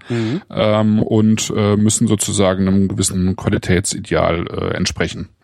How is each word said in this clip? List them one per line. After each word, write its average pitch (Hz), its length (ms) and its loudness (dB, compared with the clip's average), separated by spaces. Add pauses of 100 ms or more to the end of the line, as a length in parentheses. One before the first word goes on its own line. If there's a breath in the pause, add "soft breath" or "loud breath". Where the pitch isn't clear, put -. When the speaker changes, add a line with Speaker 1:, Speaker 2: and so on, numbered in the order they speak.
Speaker 1:
Mhm. 117 400 -2
Speaker 2:
ähm, 107 540 2
und, 110 520 2
äh, 104 220 2
müssen 107 300 2
sozusagen 101 640 2
einem 95 200 2
gewissen 92 480 -2
Qualitätsideal, 87 1080 -2
äh, 90 280 -6
entsprechen. - 540 -6 (160)